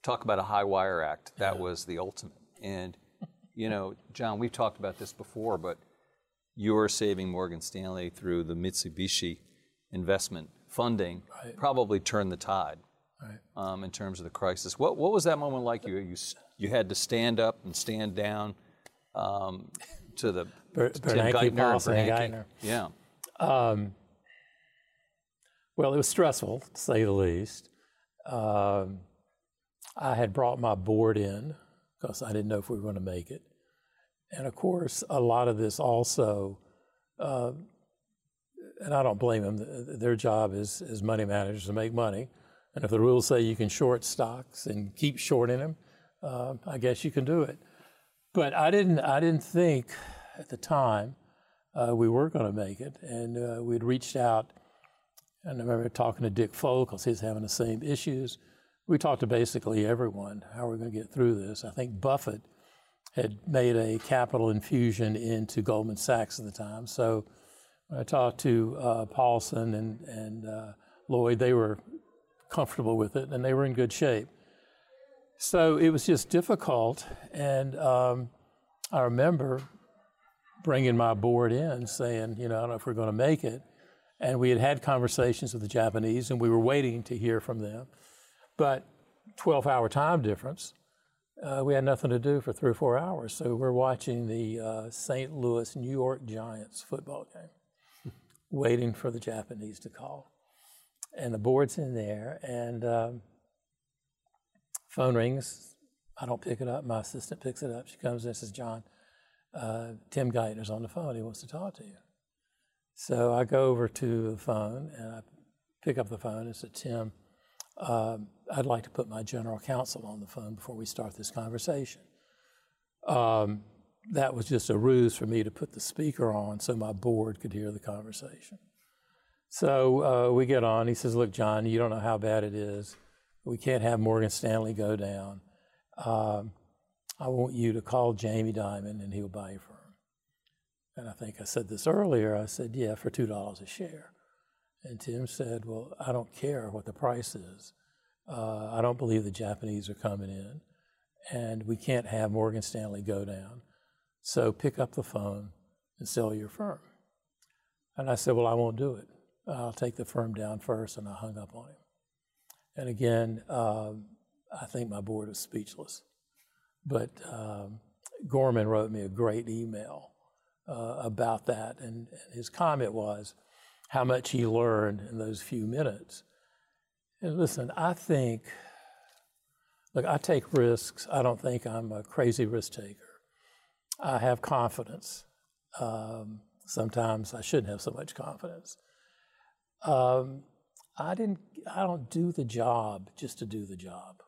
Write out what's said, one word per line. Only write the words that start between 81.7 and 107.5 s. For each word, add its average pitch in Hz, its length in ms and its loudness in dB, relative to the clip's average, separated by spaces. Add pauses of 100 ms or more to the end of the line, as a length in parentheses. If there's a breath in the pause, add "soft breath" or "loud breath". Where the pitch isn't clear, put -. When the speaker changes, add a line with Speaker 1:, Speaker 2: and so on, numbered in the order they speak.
Speaker 2:
saying, 117 500 -2
you 120 100 -4
know, 113 100 0
"I - 20 0
don't 117 80 -2
know 117 80 -4
if - 100 -8
we're 123 80 -2
gonna 110 160 0
make 135 320 4
it." 123 200 -4 (580 soft breath)
And 127 180 2
we 123 120 6
had 120 80 6
had 135 240 4
conversations 123 720 2
with 113 100 -6
the 104 60 -6
Japanese, 113 640 2
and 123 100 0
we 117 80 4
were 113 120 8
waiting 123 440 2
to 120 140 -6
hear 113 220 2
from 113 180 -6
them. 110 300 -8 (680 soft breath)
But 139 300 2 (500)
twelve-hour 131 520 4
time 151 340 2
difference, 107 520 -4 (680)
uh, 135 220 -2
we 143 100 4
had 135 80 4
nothing 135 280 2
to 120 100 2
do 143 200 2
for 120 120 -6
three 135 180 2
or 110 40 2
four 127 220 4
hours. 151 380 -4
So 120 220 -2
we're 127 160 0
watching 123 560 0
the, 113 320 -4
uh, 110 300 -6
Saint 131 440 -6
Louis, 120 400 0
New 127 160 -6
York 131 340 -2
Giants 110 580 -10
football - 420 -10 (100)
game, - 800 -20 (180)
<laughs> - 200 -20
waiting 120 420 2
for 123 180 -4
the 117 80 -8
Japanese 107 640 -10
to - 80 -16
call. - 420 -16 (840 soft breath)
And 120 180 -4
the 110 40 -4
board's 127 380 2
in 135 180 -4
there, 107 500 -6
and, 120 400 -6
um, 117 380 0 (1700)
phone 127 280 2
rings. 123 580 -2 (420)
I - 100 -10
don't 123 140 -4
pick 120 200 -4
it 127 80 -4
up. 135 160 -4
My 113 160 -4
assistant - 400 -12
picks 127 220 -8